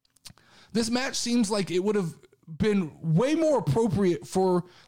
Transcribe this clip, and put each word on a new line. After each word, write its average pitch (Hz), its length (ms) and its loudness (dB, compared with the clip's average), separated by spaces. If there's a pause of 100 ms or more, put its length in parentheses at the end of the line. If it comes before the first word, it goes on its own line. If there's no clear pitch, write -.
(720)
this 226 180 -2
match 247 240 -2
seems 240 360 0
like 202 200 -2
it 170 140 0
would 208 120 0
have 170 160 -2 (460)
been 202 420 0
way 180 360 2
more 311 220 2
appropriate 190 680 0
for, 185 380 0 (240)